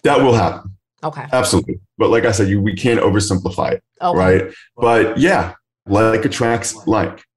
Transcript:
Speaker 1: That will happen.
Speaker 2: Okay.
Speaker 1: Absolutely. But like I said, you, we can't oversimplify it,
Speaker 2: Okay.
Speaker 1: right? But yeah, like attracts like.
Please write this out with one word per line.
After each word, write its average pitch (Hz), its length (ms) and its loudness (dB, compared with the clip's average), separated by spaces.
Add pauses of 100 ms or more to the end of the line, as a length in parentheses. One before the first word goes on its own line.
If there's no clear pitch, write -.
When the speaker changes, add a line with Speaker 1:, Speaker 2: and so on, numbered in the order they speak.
Speaker 1:
That 143 180 2
will 127 120 4
happen. 95 420 -2 (280)
Speaker 2:
Okay. 147 280 -10
Speaker 1:
Absolutely. - 480 -2 (200)
But 107 100 2
like 117 160 2
I 113 60 2
said, 98 160 0
you, 101 120 0
we 98 160 -2
can't 117 240 0
oversimplify 98 760 -2
it, - 100 -8 (180)
Speaker 2:
Okay. 175 160 -2
Speaker 1:
right? 92 360 2 (220)
But 117 440 0
yeah, 131 340 0 (340)
like 110 380 2
attracts 117 500 -4 (120)
like. 95 360 -2 (140)